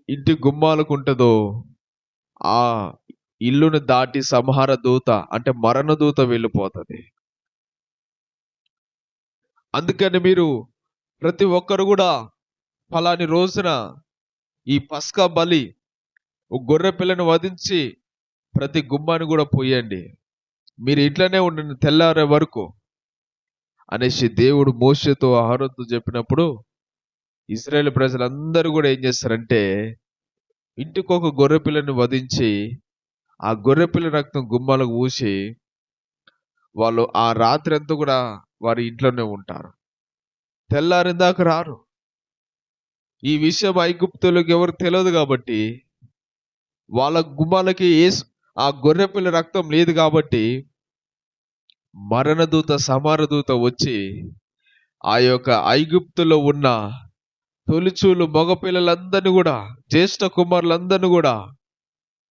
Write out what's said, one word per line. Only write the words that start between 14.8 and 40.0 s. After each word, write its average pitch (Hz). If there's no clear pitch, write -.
బలి, 165
ఒక 131
గొర్రె 175
పిల్లను 185
వధించి 165
ప్రతి 143
గుమ్మాన్ని 151
కూడా 156
పోయండి, 123
మీరు 139
ఇట్లనే 185
ఉండండి 156
తెల్లారే 156
వరకు 147
అనేసి 120
దేవుడు 135
మోషేతో 131
అహరోనుతో 123
చెప్పినప్పుడు 120
ఇజ్రాయేల్ 143
ప్రజలందరూ 139
కూడా 151
ఏం 135
చేస్తారంటే 117
ఇంటికొక 160
గొర్రె 147
పిల్లను 147
వధించి 127
ఆ 104
గొర్రె 131
పిల్ల 170
రక్తం 147
గుమ్మాలకు 131
పూసి 113
వాళ్ళు 113
ఆ 117
రాత్రి 123
అంతా 151
కూడా 131
వారి 117
ఇంట్లోనే 120
ఉంటారు, 101